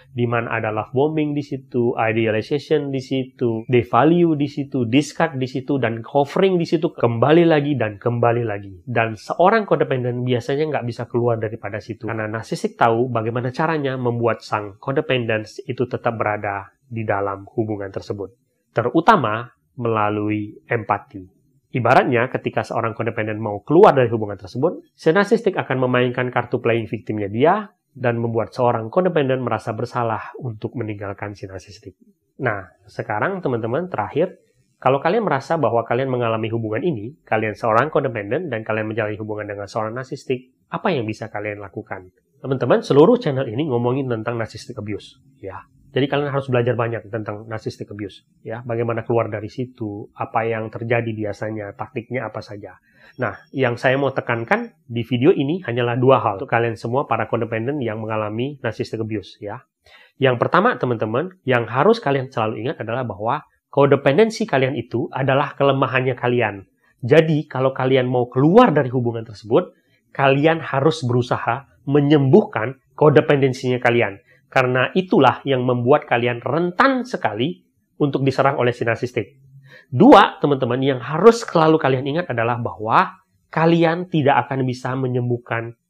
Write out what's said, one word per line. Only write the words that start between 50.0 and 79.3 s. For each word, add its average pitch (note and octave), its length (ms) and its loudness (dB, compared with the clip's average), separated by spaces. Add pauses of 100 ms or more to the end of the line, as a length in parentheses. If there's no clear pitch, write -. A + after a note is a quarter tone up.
apa A2+ 320 -4
yang A2 240 -4
terjadi A#2 420 -2
biasanya, G#2+ 640 -6
taktiknya A#2 540 -8
apa G#2+ 160 -10
saja. G2+ 320 -16 (400)
Nah, A2 240 -4 (160)
yang A#2+ 240 0
saya C3 160 2
mau C#3 160 0
tekankan C#3 720 -4
di A#2 160 -6
video B2+ 320 2
ini E3 320 -2
hanyalah A#2+ 320 -2
dua B2+ 240 6
hal G#2 160 -2
untuk B2+ 160 -6
kalian A#2 240 0
semua B2 320 -4
para A2 160 0
codependent A#2 560 -4
yang A2 240 -4
mengalami A2 560 -4
narcissistic A2+ 400 -4
abuse, G#2+ 400 -8
ya. G#2 240 -12 (560)
Yang B2+ 160 4
pertama, F3 400 2
teman-teman, A#2+ 720 -4
yang A#2+ 160 2
harus D3 400 2
kalian C#3 240 0
selalu A2 400 -4
ingat C#3 160 -8
adalah A#2 240 -4
bahwa A2 400 -6 (240)
kodependensi C#3+ 720 4
kalian C3+ 320 0
itu - 320 -4
adalah C#3 480 0
kelemahannya C3 640 2
kalian. A2 480 0 (320)
Jadi, D3+ 480 4
kalau C3 240 0
kalian C3 320 2
mau B2 240 0
keluar E3 480 6
dari B2+ 160 2
hubungan A#2 320 -2
tersebut, A2 480 0 (400)
kalian C#3+ 480 4
harus D3 400 0
berusaha B2 640 0 (240)
menyembuhkan C#3 880 4 (160)
kodependensinya C3 880 4
kalian. A#2 400 2 (280)
Karena B2+ 480 2
itulah F3 480 4
yang C3 160 0
membuat B2 480 2
kalian A#2+ 320 0
rentan F3+ 640 0
sekali B2+ 640 -4 (320)
untuk C#3 240 0
diserang C3+ 320 2
oleh B2 160 2
si - 80 -14
narsistik. A#2 560 -4 (560)